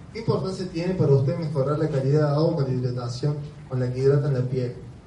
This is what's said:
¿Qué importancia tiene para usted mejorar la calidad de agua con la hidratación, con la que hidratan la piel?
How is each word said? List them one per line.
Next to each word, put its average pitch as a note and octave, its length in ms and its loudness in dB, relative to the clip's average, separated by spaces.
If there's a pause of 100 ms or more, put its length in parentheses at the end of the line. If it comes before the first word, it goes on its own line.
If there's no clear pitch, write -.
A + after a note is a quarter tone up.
(120)
¿Qué A3 80 -10
importancia F#3+ 500 -2
tiene F3+ 240 -2
para C#3+ 200 6
usted E3+ 220 2
mejorar D3 440 -2
la D3+ 80 2
calidad C#3+ 400 2
de C#3+ 80 2
agua D#3+ 180 2
con C#3+ 100 0
la B2+ 60 -2
hidratación, B2 640 -2 (340)
con B2+ 120 -4
la B2 120 -2
que B2+ 60 -4
hidratan C#3 360 4
la B2 80 2
piel? B2 340 -2 (300)